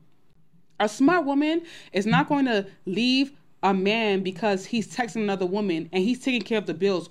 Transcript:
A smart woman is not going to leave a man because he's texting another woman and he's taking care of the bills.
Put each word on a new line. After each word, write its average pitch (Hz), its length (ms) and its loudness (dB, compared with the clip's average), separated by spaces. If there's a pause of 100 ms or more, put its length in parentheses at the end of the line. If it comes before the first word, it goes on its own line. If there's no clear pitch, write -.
(800)
A 208 80 2
smart 330 340 4
woman 302 380 0 (320)
is 196 120 0
not 247 220 4
going 285 160 2
to 214 240 0 (180)
leave 254 460 0 (300)
a 196 120 2
man 202 480 2
because 190 440 -2
he's - 280 -4
texting 226 280 -4
another 196 240 -2
woman 180 480 -2
and 185 100 2
he's 247 160 0
taking 247 220 -2
care 220 160 -2
of 208 80 -2
the 175 80 -4
bills. 175 380 -2